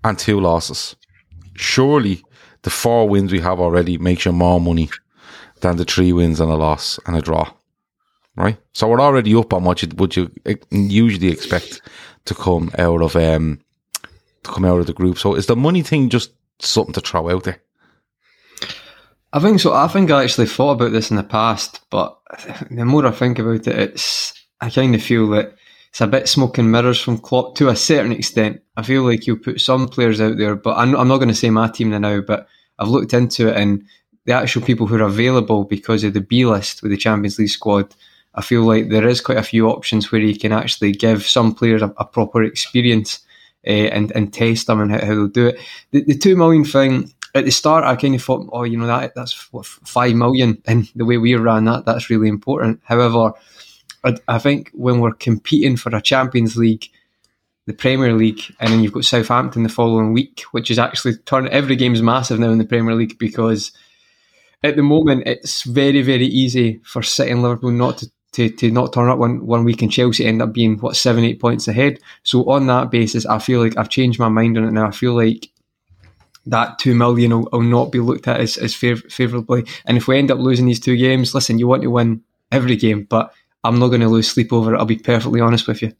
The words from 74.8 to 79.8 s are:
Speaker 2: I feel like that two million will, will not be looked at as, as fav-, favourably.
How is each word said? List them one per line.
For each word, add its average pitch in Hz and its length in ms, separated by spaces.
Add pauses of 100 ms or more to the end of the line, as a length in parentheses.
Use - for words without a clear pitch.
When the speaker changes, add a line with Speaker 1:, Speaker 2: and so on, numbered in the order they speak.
Speaker 2:
I 101 40
feel 123 240
like 113 340 (960)
that 120 300
two 127 160
million 120 380
will, 117 200
will 120 100
not 120 300
be 127 80
looked 120 280
at 120 120
as, 113 180
as 117 180
fav-, 120 360
favourably. 123 540 (200)